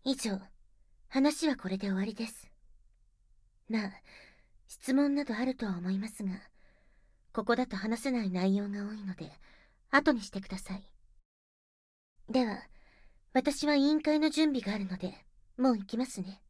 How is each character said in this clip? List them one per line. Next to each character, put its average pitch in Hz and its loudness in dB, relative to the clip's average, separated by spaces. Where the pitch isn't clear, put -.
以 262 0
上、 202 -4
話 302 2
は 277 2
こ - -8
れ 190 -2
で 202 -4
終 196 0
わ 190 0
り 220 -4
で 226 -6
す。 - -14
ま 220 -2
あ、 196 -8
質 - -4
問 285 4
な 285 -2
ど 226 -4
あ 233 0
る 262 0
と 240 -6
は 190 -2
思 180 -4
い 196 0
ま 214 -6
す 214 -8
が、 190 -2
こ 214 -2
こ 233 4
だ 254 0
と 202 -8
話 220 -2
せ 269 0
な 240 0
い 190 0
内 185 2
容 202 -2
が 202 -6
多 208 -8
い 214 -10
の 185 -6
で、 156 -12
後 294 6
に 233 2
し - -10
て 196 -8
く - -14
だ 190 -6
さ 190 -8
い。 196 -10
で 254 4
は、 208 -4
私 277 2
は 294 4
委 277 4
員 302 4
会 302 2
の 311 4
準 302 4
備 269 2
が 196 -4
あ 214 -2
る 202 -2
の 180 -6
で、 185 -6
も 254 4
う 226 2
行 196 -6
き 226 -6
ま 254 0
す 233 -8
ね。 190 -10